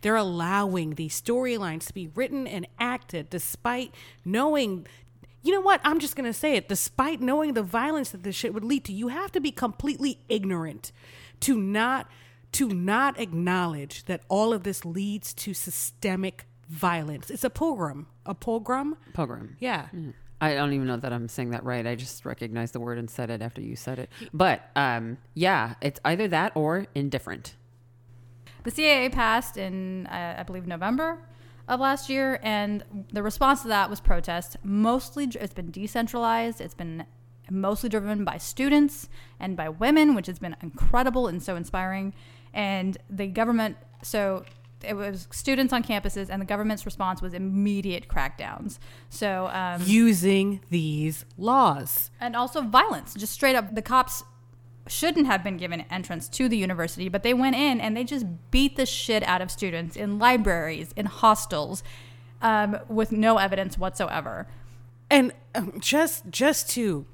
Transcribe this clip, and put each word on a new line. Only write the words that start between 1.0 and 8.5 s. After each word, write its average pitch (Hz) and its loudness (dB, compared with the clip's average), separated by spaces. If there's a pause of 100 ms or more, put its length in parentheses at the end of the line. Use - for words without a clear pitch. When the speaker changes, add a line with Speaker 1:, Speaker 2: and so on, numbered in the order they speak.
Speaker 1:
storylines 226 -2
to - -14
be 180 -10
written 254 -4
and 180 -8 (100)
acted 233 -6
despite 240 -4 (320)
knowing, 226 0 (560)
you 339 2
know 392 2
what? 381 4
I'm 311 4
just 285 -4
gonna 240 -2
say 294 2
it. 185 -2
Despite 262 -2
knowing 277 2
the 220 0
violence 226 -2
that 180 -14
this 196 -6
shit - -4